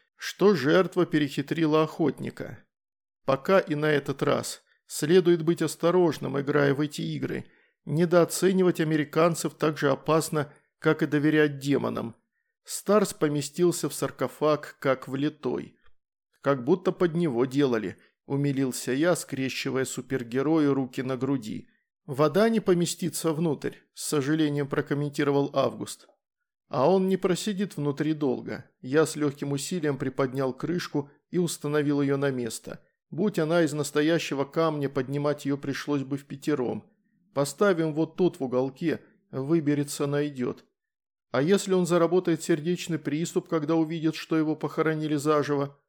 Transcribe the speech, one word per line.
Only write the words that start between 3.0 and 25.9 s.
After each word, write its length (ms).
Пока 320
и 160
на 120
этот 360
раз. 400
Следует 580
быть 180
осторожным, 760
играя 340
в 60
эти 220
игры. 420
Недооценивать 960
американцев 760
так 220
же 140
опасно, 600
как 240
и 40
доверять 520
демонам. 560
Старс 500
поместился 760
в 40
саркофаг, 840
как 300
влитой. 680
«Как 240
будто 300
под 220
него 280
делали», 540
умилился 680
я, 200
скрещивая 680
супергерою 920
руки 280
на 160
груди. 500
«Вода 420
не 140
поместится 720
внутрь», 420
с 140
сожалением 600
прокомментировал 840
Август. 540